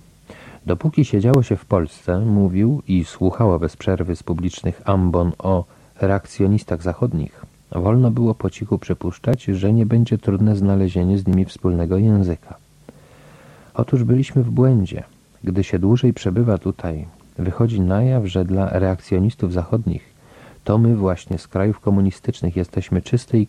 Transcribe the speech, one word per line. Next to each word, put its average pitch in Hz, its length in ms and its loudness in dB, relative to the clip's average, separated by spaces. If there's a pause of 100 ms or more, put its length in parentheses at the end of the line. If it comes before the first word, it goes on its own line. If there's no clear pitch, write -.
(680)
Dopóki 139 380 0
siedziało 120 380 2
się 107 140 0
w - 80 -10
Polsce, 90 560 -2
mówił 104 680 2
i 92 160 2
słuchało 92 540 0
bez 80 180 -4
przerwy 90 400 -2
z - 60 -16
publicznych 87 640 -6
ambon 90 540 2
o 92 260 -2 (360)
reakcjonistach 98 800 -2
zachodnich, 87 640 -4 (240)
wolno 113 400 2
było 113 240 0
po - 160 -4
cichu 101 280 -4
przypuszczać, - 680 -4
że 98 280 0
nie 113 140 4
będzie 113 320 2
trudne 104 380 0
znalezienie 95 640 2
z 98 80 -4
nimi 92 180 2
wspólnego 87 540 -2
języka. 98 560 0 (1200)
Otóż 120 300 0
byliśmy 127 380 2
w 120 80 -2
błędzie. 120 520 2 (420)
Gdy 95 200 -2
się 95 140 -4
dłużej 113 340 2
przebywa 104 460 0
tutaj, 82 480 -8 (320)
wychodzi 104 420 -2
na 95 220 2
jaw, 127 220 0
że 92 200 -2
dla 92 340 -2
reakcjonistów 92 760 -2
zachodnich 90 580 -4 (540)
to 107 140 2
my 117 180 4
właśnie 92 420 -2
z - 100 -16
krajów 101 320 -2
komunistycznych 98 760 -2
jesteśmy 92 460 -4
czystej 113 460 0